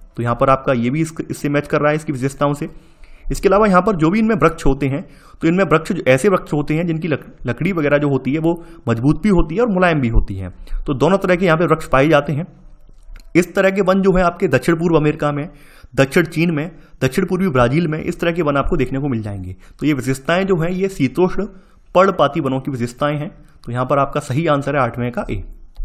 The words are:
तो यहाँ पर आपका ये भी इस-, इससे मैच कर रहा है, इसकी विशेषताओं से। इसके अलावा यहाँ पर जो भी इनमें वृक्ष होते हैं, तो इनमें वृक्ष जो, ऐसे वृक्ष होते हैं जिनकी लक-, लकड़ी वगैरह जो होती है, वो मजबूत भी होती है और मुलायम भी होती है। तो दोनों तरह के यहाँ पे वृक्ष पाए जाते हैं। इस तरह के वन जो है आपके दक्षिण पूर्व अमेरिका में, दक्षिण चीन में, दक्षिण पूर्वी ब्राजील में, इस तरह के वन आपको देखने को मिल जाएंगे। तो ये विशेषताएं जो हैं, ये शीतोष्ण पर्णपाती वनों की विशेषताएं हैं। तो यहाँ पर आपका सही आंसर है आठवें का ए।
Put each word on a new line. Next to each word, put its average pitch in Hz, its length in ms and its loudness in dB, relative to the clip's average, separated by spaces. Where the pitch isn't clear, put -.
तो 117 60 -4
यहाँ 120 120 0
पर 135 140 2
आपका 135 240 2
ये 120 160 0
भी 151 120 -2
इस-, 160 200 -6
इससे - 180 -6
मैच 143 180 0
कर 147 140 0
रहा 147 80 4
है, 147 60 2
इसकी 156 160 -6
विशेषताओं 139 420 -2
से। 160 160 -8
इसके - 160 0
अलावा 202 200 4
यहाँ 185 140 6
पर 202 140 0
जो 156 140 2
भी 208 100 0
इनमें 220 160 2
वृक्ष 160 300 2
होते 139 220 2
हैं, 139 140 -4
तो 160 60 2
इनमें 180 160 2
वृक्ष 160 280 0
जो, 170 160 -4
ऐसे 135 220 4
वृक्ष 180 240 -2
होते 147 200 -2
हैं 165 140 0
जिनकी 160 200 -4
लक-, - 400 -6
लकड़ी 151 240 -2
वगैरह 147 260 2
जो 143 120 2
होती 131 240 0
है, 160 60 0
वो 170 240 0
मजबूत 120 360 2
भी 214 60 2
होती 170 260 2
है 220 60 0
और 247 60 2
मुलायम 180 340 2
भी 120 60 0
होती 113 280 2
है। 95 140 -10
तो 147 80 -2
दोनों 170 240 2
तरह 185 180 2
के 180 100 -2
यहाँ 160 120 4
पे 170 80 2
वृक्ष 160 220 0
पाए 139 200 4
जाते 147 260 2
हैं। 156 120 -4
इस - 200 2
तरह 190 140 2
के 196 120 -4
वन 190 200 0
जो 190 160 2
है 185 60 2
आपके 175 240 -2
दक्षिण 131 280 0
पूर्व 165 220 0
अमेरिका 151 340 -2
में, 143 180 -8
दक्षिण 139 300 2
चीन 170 260 -2
में, 151 200 -6
दक्षिण 139 240 0
पूर्वी 185 220 -2
ब्राजील 131 400 2
में, 156 120 -4
इस - 200 -6
तरह 170 120 0
के 170 100 -2
वन 147 160 0
आपको 147 200 0
देखने 135 220 -2
को 143 80 -4
मिल 117 140 -2
जाएंगे। 95 340 -10
तो - 60 -4
ये 151 80 2
विशेषताएं 135 520 -2
जो 190 100 2
हैं, 160 140 -2
ये 185 200 -2
शीतोष्ण 185 560 0
पर्णपाती 175 460 4
वनों 131 180 -2
की 135 120 -8
विशेषताएं 131 460 -4
हैं। 151 120 -8
तो 117 60 -10
यहाँ 123 140 -2
पर 139 140 0
आपका 139 200 -2
सही 147 280 -2
आंसर 143 280 0
है 139 60 2
आठवें 120 300 -2
का 196 180 -6
ए। 98 140 -6